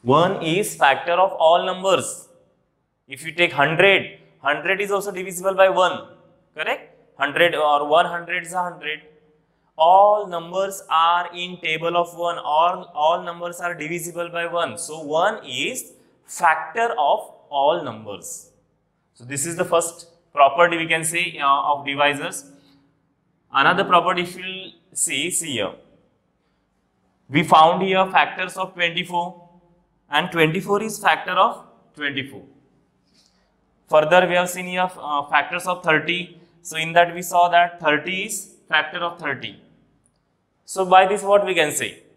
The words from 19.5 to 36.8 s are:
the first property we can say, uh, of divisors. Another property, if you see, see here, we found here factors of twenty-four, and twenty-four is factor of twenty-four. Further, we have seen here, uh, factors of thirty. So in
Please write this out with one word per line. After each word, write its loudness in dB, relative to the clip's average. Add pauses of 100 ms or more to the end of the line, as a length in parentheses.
the -2
first -2 (240)
property 4
we -4
can -2
say, -4
uh, 2
of -4
divisors. -2 (1080)
Another 0
property, 0
if -10
you -14 (220)
see, -4
see -6
here, -6 (1600)
we 2
found 6
here 2
factors -2
of -8
twenty-four, -6 (640)
and 0
twenty-four 2
is -8
factor 0
of 0 (280)
twenty-four. -8 (1500)
Further, 6
we 0
have 2
seen -8
here, -2
uh, -4
factors -2
of -4
thirty. -2 (220)
So -12
in -6